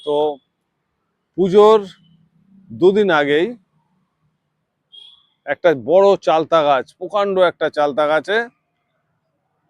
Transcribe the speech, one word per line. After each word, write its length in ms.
তো 320
পুজোর 500
দুদিন 380
আগেই 460
একটা 300
বড় 320
চালতা 460
গাছ, 320
প্রকাণ্ড 440
একটা 320
চালতা 360
গাছে, 420